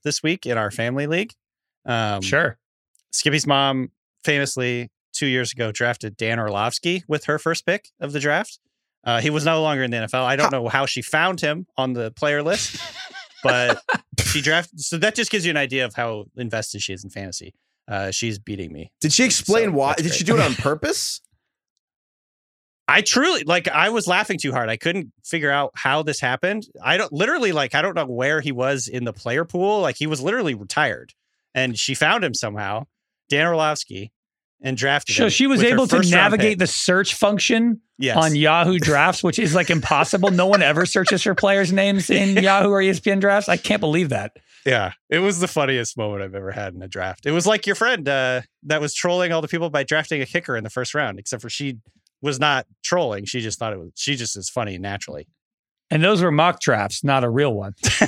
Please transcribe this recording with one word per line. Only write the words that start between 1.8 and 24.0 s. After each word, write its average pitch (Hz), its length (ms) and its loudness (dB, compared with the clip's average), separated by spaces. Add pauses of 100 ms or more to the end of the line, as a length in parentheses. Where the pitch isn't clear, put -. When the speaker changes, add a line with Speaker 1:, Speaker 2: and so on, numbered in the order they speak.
Speaker 1:
Um, 110 380 -2
Speaker 2:
Sure. 143 340 0 (540)
Speaker 1:
Skippy's - 340 0
mom 139 460 0 (320)
famously 127 680 -2 (240)
two 143 140 -2
years 127 260 -2
ago 117 180 -4
drafted 107 460 -4
Dan 113 220 -2
Orlovsky 113 680 -2
with 151 180 -4
her 151 120 0
first - 300 -4
pick 190 220 -2 (100)
of 143 140 -8
the 147 60 -4
draft. 147 380 -2 (480)
Uh, 117 160 2
he 147 80 0
was 151 160 0
no 160 160 2
longer 147 220 0
in 120 80 -2
the 117 60 -2
N 110 60 -4
F 120 120 -4
L. 127 100 0
I 135 100 2
don't 147 160 2
Speaker 3:
Huh. 135 120 -2
Speaker 1:
know 117 40 -4
how 135 200 0
she 127 160 -6
found 170 360 0
him 156 280 -4 (100)
on 131 160 -2
the 113 180 -4
player 147 300 -2
list, - 400 -4 (300)
Speaker 3:
<laughs> - 320 -18
Speaker 1:
but 123 360 0 (460)
she 147 160 -2
drafted. 160 400 -2
So 170 160 -6
that 214 160 0
just 233 160 -2
gives 190 160 -2
you 175 60 0
an 151 60 0
idea 131 280 -2
of 107 80 -8
how 113 320 -6 (100)
invested 110 460 -6
she 98 120 -6
is 95 100 -12
in 98 80 -18
fantasy. 92 420 -12 (340)
Uh, 98 220 -4
she's 104 300 -4
beating 95 340 -10
me. - 180 -16 (100)
Speaker 3:
Did 156 120 2
she 240 100 4
explain 226 460 2
Speaker 1:
So - 80 0
Speaker 3:
why? 135 120 4
Speaker 1:
that's 160 120 0
Speaker 3:
Did 165 140 -2
she 180 100 0
Speaker 1:
great. 226 120 4
Speaker 3:
do 214 40 6
it 165 40 4
on 127 100 0
purpose? - 720 -2
<laughs> - 60 -20 (1600)
Speaker 1:
I 160 140 6
truly, 285 440 2
like, 170 220 0
I 170 220 2
was 220 160 -2